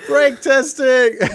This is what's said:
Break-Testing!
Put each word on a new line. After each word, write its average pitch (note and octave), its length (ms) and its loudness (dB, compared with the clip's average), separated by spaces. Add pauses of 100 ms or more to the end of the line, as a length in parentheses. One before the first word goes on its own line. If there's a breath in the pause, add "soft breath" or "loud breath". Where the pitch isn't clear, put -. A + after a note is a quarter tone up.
Break-Testing! C4+ 1080 0 (160)